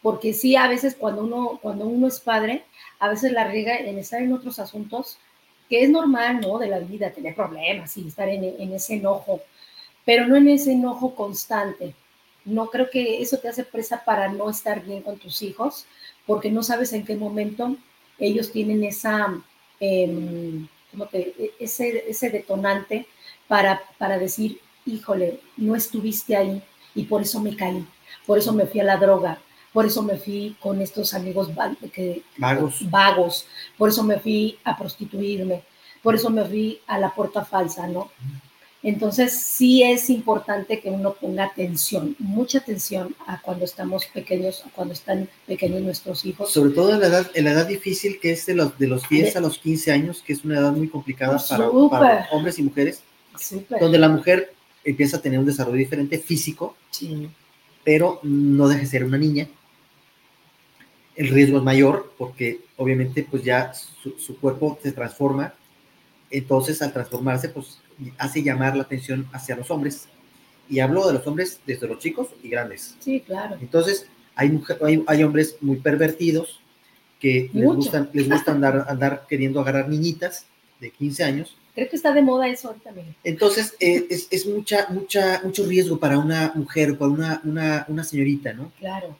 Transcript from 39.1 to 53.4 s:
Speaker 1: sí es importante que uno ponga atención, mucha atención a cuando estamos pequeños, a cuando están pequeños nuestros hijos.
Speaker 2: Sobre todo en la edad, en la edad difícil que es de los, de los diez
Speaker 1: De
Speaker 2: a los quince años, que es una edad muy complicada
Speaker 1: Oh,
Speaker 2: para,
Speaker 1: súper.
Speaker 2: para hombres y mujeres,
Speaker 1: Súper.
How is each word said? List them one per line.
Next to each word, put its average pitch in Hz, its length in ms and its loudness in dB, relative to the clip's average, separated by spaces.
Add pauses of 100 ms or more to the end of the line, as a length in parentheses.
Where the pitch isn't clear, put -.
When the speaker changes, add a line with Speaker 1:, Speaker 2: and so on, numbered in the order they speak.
Speaker 1:
sí 254 420 6
es 247 280 4
importante 214 720 0
que 202 80 -6
uno 196 240 -2
ponga 190 320 -4
atención, 196 720 -4
mucha 220 380 0
atención 190 580 -4 (100)
a 190 160 -10
cuando 180 220 -4
estamos 185 440 -6
pequeños, 185 580 -4
a - 60 -18
cuando - 220 -8
están 190 360 -4 (180)
pequeños 190 340 -2
nuestros 185 440 -6
hijos. 196 260 -6
Speaker 2:
Sobre 143 200 6
todo 180 220 4
en 214 60 4
la 196 80 6
edad, 180 260 4
en 156 120 2
la 147 60 4
edad 160 140 4
difícil 196 540 -4
que 170 120 0
es 165 140 -4
de 180 100 -2
los, 151 220 2
de 135 100 2
los 127 200 -2
diez 151 260 4
Speaker 1:
De 185 60 0
Speaker 2:
a - 20 2
los 156 160 0
quince 160 360 0
años, 165 320 0
que 147 80 -4
es 143 100 -8
una 151 160 0
edad 143 140 4
muy 156 160 0
complicada 135 480 -2
Speaker 1:
Oh, - 100 -4
Speaker 2:
para, 226 220 2
Speaker 1:
súper. 269 200 8 (100)
Speaker 2:
para 220 320 6
hombres 156 280 -2
y 147 40 0
mujeres, 143 380 0 (380)
Speaker 1:
Súper. 196 400 -8